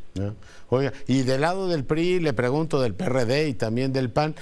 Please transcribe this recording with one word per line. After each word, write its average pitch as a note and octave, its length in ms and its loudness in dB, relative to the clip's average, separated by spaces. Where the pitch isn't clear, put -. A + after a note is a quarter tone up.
Ya. G2+ 180 -4
Oiga, C3 200 2
y C3 160 4
del C3 200 0
lado F#3 260 0
del D#3 160 0
pri, E3+ 340 2
le D#3 140 2
pregunto, C3+ 480 0
del A2+ 140 0
P C3 100 -4
R B2+ 220 2
D D3 220 2
y C3 40 0
también A#2+ 400 0
del C3 180 0
pan, D3+ 320 0